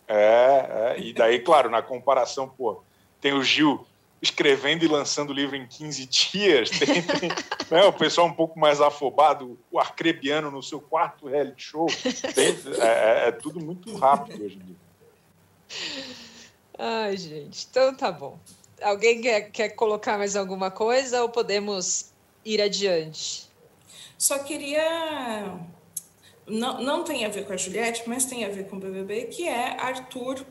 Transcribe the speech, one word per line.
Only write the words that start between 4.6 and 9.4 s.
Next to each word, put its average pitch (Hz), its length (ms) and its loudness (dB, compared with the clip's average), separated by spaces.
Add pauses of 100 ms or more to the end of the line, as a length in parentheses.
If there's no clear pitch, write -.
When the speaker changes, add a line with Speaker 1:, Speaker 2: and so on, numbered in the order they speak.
Speaker 1:
e 160 40 6
lançando 147 440 0
livro 139 240 -4
em 127 100 -12
quinze 135 380 -10
dias, 160 640 2
tem, - 180 0
tem, 180 440 0 (180)
<laughs> - 220 -8
né, 160 140 8
o 165 80 8
pessoal 160 340 2
um 156 80 -2
pouco 160 240 -2
mais 147 240 6
afobado, 139 760 2 (120)